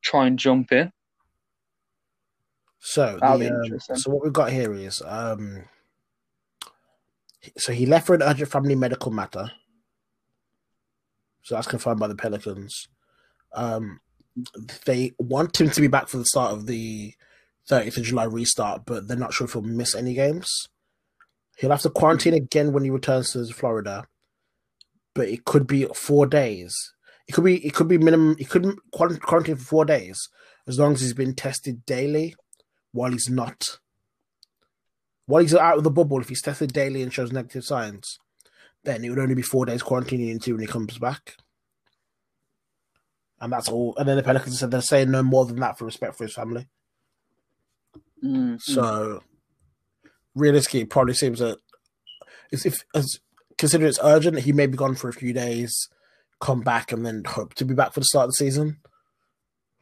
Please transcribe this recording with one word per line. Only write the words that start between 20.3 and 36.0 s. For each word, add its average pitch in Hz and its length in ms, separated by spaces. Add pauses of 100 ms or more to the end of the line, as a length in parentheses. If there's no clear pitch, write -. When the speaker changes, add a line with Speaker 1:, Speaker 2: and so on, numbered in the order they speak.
Speaker 2:
He'll 135 140
have 143 100
to 156 80
quarantine 165 440
Speaker 1:
Mm-hmm. 156 100
Speaker 2:
again 147 300
when 139 100
he 135 60
returns 131 440
to 123 140
Florida, 107 600 (1040)
but 113 140
it 113 180
could 139 220
be 139 180 (100)
four 147 300
days. 117 500 (520)
It - 60
could 160 100
be, 185 220
it 147 80
could 165 140
be 175 100
minimum, 160 420
it 135 100
could 180 160 (260)
quar-, 175 260
quarantine 160 400
for 127 60
four 156 220
days, 104 340 (480)
as 127 120
long 147 140
as 127 80
he's 127 120
been 131 220
tested 131 500
daily 151 500 (580)
while 123 180
he's 120 180
not, - 500 (1500)
while 151 140
he's 160 120
out 165 240
of 147 60
the 156 80
bubble. 143 280